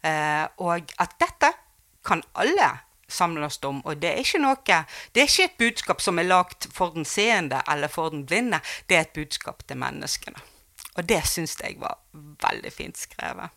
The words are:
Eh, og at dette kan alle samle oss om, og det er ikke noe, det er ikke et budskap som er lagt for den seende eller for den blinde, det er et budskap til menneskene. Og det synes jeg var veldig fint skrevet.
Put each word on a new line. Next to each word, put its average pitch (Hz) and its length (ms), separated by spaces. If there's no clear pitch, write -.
Eh, 151 420
og 170 420
at 175 200
dette 330 300
kan 165 160
alle 277 340
samle 165 380
oss - 180
om, 139 220
og 151 160
det 170 100
er 196 100
ikke 339 180
noe, 269 380
det 240 80
er 285 60
ikke - 160
et - 140
budskap 233 440
som 175 180
er 165 40
lagt 180 480
for 175 220
den 160 120
seende 185 640
eller 147 200
for 160 220
den 147 160
blinde, 196 340
det 185 100
er 160 40
et 156 120
budskap - 540
til 135 100
menneskene. - 600
Og 170 140
det 180 160
synes - 340
jeg - 200
var - 180
veldig - 580
fint - 260
skrevet. - 600